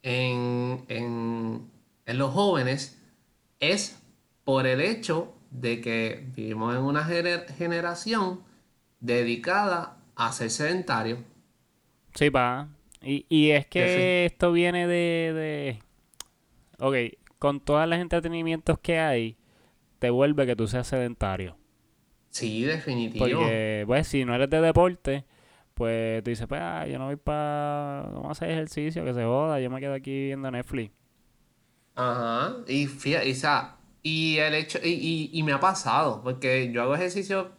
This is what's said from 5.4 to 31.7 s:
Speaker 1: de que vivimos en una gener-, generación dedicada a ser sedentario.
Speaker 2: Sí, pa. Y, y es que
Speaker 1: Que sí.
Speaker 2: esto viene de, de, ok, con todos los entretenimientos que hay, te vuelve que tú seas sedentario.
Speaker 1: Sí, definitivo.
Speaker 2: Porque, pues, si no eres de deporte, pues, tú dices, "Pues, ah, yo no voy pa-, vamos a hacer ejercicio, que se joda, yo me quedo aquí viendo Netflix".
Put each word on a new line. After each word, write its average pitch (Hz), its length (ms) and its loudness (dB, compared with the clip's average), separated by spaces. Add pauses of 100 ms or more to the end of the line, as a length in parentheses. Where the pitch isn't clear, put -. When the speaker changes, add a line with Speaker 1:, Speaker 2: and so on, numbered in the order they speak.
Speaker 1:
de 120 320 -4
que 113 420 -2 (120)
vivimos 110 400 -4
en 127 80 0
una 143 200 0
gener-, 170 520 -2
generación 175 880 -2 (580)
dedicada 143 1000 0 (180)
a 113 160 -2
ser 113 200 -4
sedentario. 127 680 -2 (960)
Speaker 2:
Sí, 147 160 4
pa. 131 400 0 (320)
Y, 139 260 -4
y 151 240 6
es 143 140 4
que - 160 -2
Speaker 1:
Que 180 460 4
sí. 165 60 0
Speaker 2:
esto 175 200 4
viene 175 340 4
de, 170 460 2
de, 147 500 -4 (960)
ok, 127 380 0 (220)
con 143 200 0
todos 147 280 4
los 170 120 2
entretenimientos 165 800 0
que 165 200 2
hay, 120 360 2 (640)
te 123 100 2
vuelve 139 360 4
que 123 100 2
tú 110 120 0
seas 123 200 -2
sedentario. 98 680 -2 (720)
Speaker 1:
Sí, 113 340 -4
definitivo. 127 640 -2
Speaker 2:
Porque, 110 640 2
pues, 139 200 2
si 135 160 0
no 123 120 0
eres 135 140 2
de 156 120 4
deporte, 165 640 4 (480)
pues, 113 500 0
tú 117 60 -4
dices, 113 180 -4
"Pues, 143 160 -4
ah, 165 240 -4
yo 131 120 -6
no 131 80 -6
voy 143 100 -4
pa-, 147 880 -2 (100)
vamos - 140 -8
a 147 40 -8
hacer 165 200 -4
ejercicio, 160 520 -4
que 127 100 -2
se 120 100 0
joda, 139 360 2
yo 127 100 -2
me 131 120 -6
quedo 139 120 -4
aquí 135 340 -4
viendo 135 240 -6
Netflix". 123 400 -6 (1040)